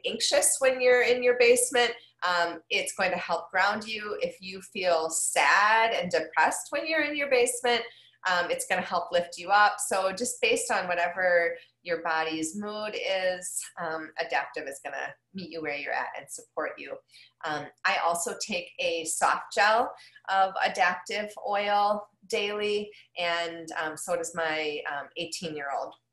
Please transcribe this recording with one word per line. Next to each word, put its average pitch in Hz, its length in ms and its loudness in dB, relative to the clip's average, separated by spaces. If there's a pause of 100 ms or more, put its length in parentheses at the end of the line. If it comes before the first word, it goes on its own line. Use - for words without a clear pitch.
anxious - 540 2
when 262 220 2
you're 247 220 6
in 247 180 2
your 247 180 4
basement, 240 520 4 (360)
um, 170 320 2 (100)
it's 190 240 -2
going 185 180 0
to 180 60 0
help - 340 -4
ground 208 360 2
you. 214 340 -6
If 175 200 -4
you 190 200 -12
feel 170 480 0
sad 202 840 4
and 180 160 -2
depressed - 640 2
when 294 160 -4
you're 320 160 0
in 294 120 -4
your 285 140 -2
basement, 240 540 2 (460)
um, 175 220 2
it's 175 160 -4
gonna 185 140 0
help 175 300 -4
lift 175 260 0
you 175 120 -8
up. 208 300 6
So 190 320 0
just 226 300 -4
based 233 300 2
on 190 160 0
whatever 175 680 2 (240)
your 165 220 -4
body's 160 520 -2
mood 208 400 -6
is, 185 640 -2 (200)
um, 160 400 -6
Adaptive 147 480 -4
is 139 160 -10
gonna 139 300 -8 (200)
meet 185 160 -10
you 160 120 -10
where 147 140 -4
you're 139 160 -6
at 131 260 -4
and - 120 -14
support - 480 -8
you. 139 140 -12 (540)
Um, 151 200 -4 (180)
I 190 220 2
also 170 340 0
take 175 300 -6 (100)
a 170 260 -2
soft 143 500 0
gel 220 360 4 (380)
of 190 240 2 (100)
Adaptive 202 680 0 (180)
oil 208 580 2 (200)
daily, 208 640 -2 (260)
and, 170 540 -2 (100)
um, 156 160 -6
so 175 180 -4
does 165 200 -4
my, 156 460 -2 (100)
um, 139 160 -8 (100)
eighteen-year-old 151 800 -8 (180)